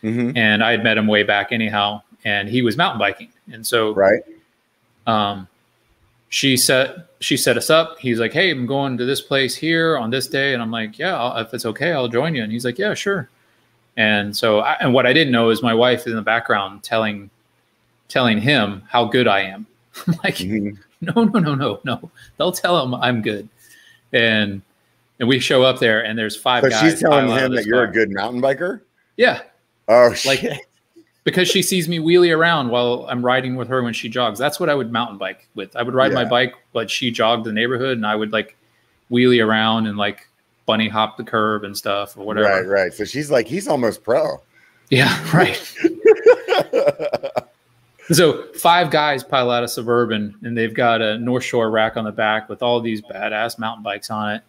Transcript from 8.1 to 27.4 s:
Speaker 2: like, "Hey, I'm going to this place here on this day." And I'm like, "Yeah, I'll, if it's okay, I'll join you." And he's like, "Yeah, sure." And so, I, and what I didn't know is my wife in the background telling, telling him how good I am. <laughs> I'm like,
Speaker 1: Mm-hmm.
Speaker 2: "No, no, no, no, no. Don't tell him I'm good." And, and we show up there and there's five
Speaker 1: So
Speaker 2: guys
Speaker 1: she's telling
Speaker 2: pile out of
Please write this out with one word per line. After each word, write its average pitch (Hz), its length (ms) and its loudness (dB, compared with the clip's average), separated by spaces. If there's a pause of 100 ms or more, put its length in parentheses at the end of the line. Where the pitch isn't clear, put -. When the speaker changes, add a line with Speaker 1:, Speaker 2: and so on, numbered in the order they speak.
Speaker 2:
like, 113 140 -2
"Hey, 180 180 2
I'm 127 140 -4
going 135 320 -4
to 123 80 -4
this 131 160 -2
place 135 340 -2
here 165 420 0
on 113 120 -4
this 131 180 -2
day." 139 260 -2
And 123 100 -4
I'm 110 80 -6
like, 110 260 -8
"Yeah, 170 180 -4
I'll, 120 300 -4
if - 80 -14
it's 123 120 -8
okay, 135 260 -4
I'll 131 160 -2
join 131 280 -2
you." 120 80 -4
And 107 80 -6
he's 120 140 -6
like, 123 140 -6
"Yeah, 202 160 -2
sure." 196 340 -4 (680)
And 104 400 0
so, 107 260 2
I, 143 180 0
and 131 140 0
what 127 120 4
I 127 80 4
didn't 151 180 2
know 117 200 4
is 110 100 0
my 120 140 0
wife 120 320 2
in 117 80 -6
the 110 80 -6
background 104 600 -2
telling, 104 460 -2 (800)
telling 117 340 2
him 107 480 0
how 120 160 2
good 120 220 2
I 98 140 2
am. 95 260 -10 (180)
<laughs> - 220 -12
I'm 170 160 0
like, 196 140 -2
Speaker 1:
Mm-hmm. 101 380 -4 (260)
Speaker 2:
"No, 196 240 0
no, 214 140 2
no, 151 160 0
no, 131 280 -4
no. - 280 -8 (280)
Don't 175 160 0
tell 175 280 0
him 123 120 -4
I'm 120 260 0
good." 107 260 -6 (640)
And, 107 500 0 (580)
and 120 100 0
we 131 100 4
show 131 240 2
up 131 160 2
there 113 240 2
and 110 140 -6
there's 107 180 -4
five 123 280 2
Speaker 1:
So 135 80 4
Speaker 2:
guys 110 80 0 (140)
Speaker 1:
she's - 80 -4
telling 147 260 4
Speaker 2:
pile 120 60 0
out 131 40 2
of 135 80 2